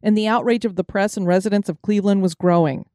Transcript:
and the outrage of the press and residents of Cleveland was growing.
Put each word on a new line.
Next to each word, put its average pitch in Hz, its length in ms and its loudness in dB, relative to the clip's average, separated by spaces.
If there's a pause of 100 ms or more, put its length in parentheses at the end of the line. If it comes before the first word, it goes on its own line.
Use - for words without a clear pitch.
and 214 160 2
the 214 120 0
outrage 240 360 0
of 196 120 -2
the 180 80 -2
press 202 320 -4
and 196 100 -2
residents 196 420 0
of 156 140 -8
Cleveland 202 400 0
was 180 140 0
growing. 170 580 0